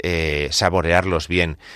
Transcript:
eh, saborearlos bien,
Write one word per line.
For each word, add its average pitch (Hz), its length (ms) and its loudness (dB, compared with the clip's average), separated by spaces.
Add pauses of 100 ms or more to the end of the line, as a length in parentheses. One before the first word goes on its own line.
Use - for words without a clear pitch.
eh, 78 500 -2
saborearlos 87 760 2
bien, 85 320 0 (160)